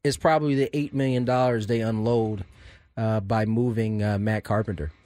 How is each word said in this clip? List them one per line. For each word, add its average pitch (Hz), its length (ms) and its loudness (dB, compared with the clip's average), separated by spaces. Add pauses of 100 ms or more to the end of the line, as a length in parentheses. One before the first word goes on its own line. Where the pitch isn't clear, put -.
is 143 140 0
probably 151 380 4
the 135 220 0
eight 147 180 -4
million 131 320 0
dollars 127 400 2
they 117 160 0
unload, 110 600 0 (520)
uh, 110 240 0
by 107 240 0
moving, 110 580 0
uh, 104 160 0
Matt 107 260 -2
Carpenter, 98 460 -2 (160)